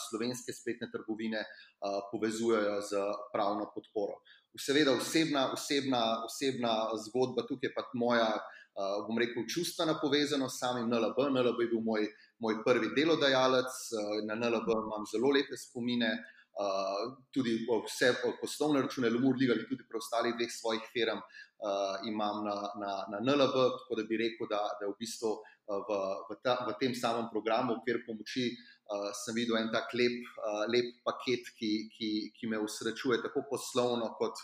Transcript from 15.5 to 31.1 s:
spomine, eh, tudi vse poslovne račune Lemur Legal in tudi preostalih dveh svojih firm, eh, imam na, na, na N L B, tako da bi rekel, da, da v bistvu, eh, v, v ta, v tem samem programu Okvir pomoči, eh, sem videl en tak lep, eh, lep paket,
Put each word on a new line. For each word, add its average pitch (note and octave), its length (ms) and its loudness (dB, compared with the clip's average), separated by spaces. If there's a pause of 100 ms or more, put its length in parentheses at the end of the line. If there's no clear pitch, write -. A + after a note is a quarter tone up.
spomine, A#2+ 520 0
eh, G2+ 920 -2 (280)
tudi A#2 280 0 (260)
vse - 240 2 (320)
poslovne C#3+ 400 2
račune B2 280 0
Lemur B2 280 4
Legal A#2+ 240 4
in A2 80 -10
tudi - 160 -6
preostalih A#2 480 -2
dveh A#2 180 -2
svojih A2+ 400 -2
firm, A2 300 0
eh, G2 880 -4
imam G#2+ 340 -2
na, G#2 140 -2 (240)
na, G2+ 100 -4 (200)
na G2+ 100 -4
N B2 80 0
L C#3 240 6
B, C3 160 6 (140)
tako A2+ 180 -2
da - 80 -2
bi A2 80 0
rekel, A2+ 320 -2
da, G#2 160 0 (160)
da G2+ 80 -4
v G2+ 80 -6
bistvu, A2 400 -4 (320)
eh, G2+ 180 -2
v, G#2 140 0 (280)
v G#2 120 -12
ta, B2 240 2
v A2 160 -2
tem B2+ 140 2
samem A#2 340 0
programu A2+ 480 2
Okvir A#2 300 -2
pomoči, A#2 420 -4
eh, G2+ 640 -6
sem - 220 -6
videl A2+ 240 2
en A2 120 2
tak A2+ 220 0
lep, A#2+ 320 4
eh, G#2+ 480 -2
lep A#2+ 160 4 (160)
paket, A#2+ 540 -2